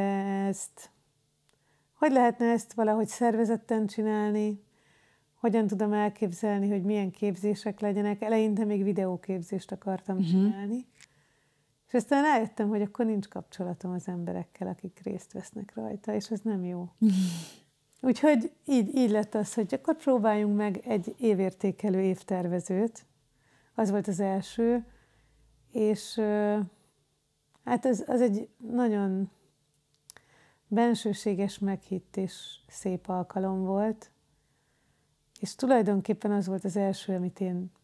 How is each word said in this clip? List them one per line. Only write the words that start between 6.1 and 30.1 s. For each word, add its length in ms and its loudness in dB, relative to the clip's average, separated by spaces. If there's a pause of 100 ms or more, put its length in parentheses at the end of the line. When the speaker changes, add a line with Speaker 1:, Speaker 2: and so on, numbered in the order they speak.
Speaker 1:
hogy 140 0
milyen 280 0
képzések 680 -4
legyenek. 420 0
Eleinte 440 2
még 180 0
videóképzést 880 -4
akartam 460 -6
Speaker 2:
Mhm. 80 2
Speaker 1:
csinálni. 600 2 (1040)
És 60 -4
aztán 300 2
rájöttem, 460 2
hogy 120 0
akkor 240 -2
nincs 220 -2
kapcsolatom 640 -8
az 160 -6
emberekkel, 600 -6
akik 360 -10
részt 300 -8
vesznek 420 -12
rajta, 380 -8
és 180 -4
ez 80 -4
nem 240 -4
jó. 340 -8
Speaker 2:
Mhm. 140 6 (880)
Speaker 1:
Úgyhogy 500 4 (140)
így, 300 2
így 140 4
lett 260 0
az, 180 -2
hogy 200 -2
akkor 220 0
próbáljunk 600 2
meg 280 0
egy 320 -2
évértékelő 840 0
évtervezőt. 1040 -2 (680)
Az 140 0
volt 180 0
az 120 -2
első, 640 0 (880)
és, 460 0
ö, 420 2 (1080)
hát 200 0
az, 220 2
az 140 2
egy 360 2
nagyon 720 0 (1400)